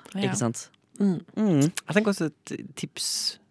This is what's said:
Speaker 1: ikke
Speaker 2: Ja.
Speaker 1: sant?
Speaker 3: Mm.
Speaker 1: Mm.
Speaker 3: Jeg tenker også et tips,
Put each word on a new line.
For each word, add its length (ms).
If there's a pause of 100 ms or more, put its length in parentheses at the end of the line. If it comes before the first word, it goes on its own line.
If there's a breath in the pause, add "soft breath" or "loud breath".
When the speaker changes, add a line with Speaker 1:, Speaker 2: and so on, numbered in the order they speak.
(140)
Speaker 1:
ikke 160
Speaker 2:
Ja. 80
Speaker 1:
sant? 300 (340)
Speaker 3:
Mm. 140 (180)
Speaker 1:
Mm. 300
Speaker 3:
Jeg 320
tenker 180
også 160
et 240 (240)
tips, 300 (440)